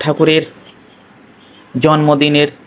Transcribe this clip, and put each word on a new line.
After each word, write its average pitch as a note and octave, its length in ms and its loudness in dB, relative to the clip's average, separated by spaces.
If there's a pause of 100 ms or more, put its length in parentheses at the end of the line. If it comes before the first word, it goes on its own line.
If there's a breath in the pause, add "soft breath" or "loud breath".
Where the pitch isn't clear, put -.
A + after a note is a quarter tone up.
ঠাকুরের D#3 400 0 (1300)
জন্মদিনের D3 760 0 (160)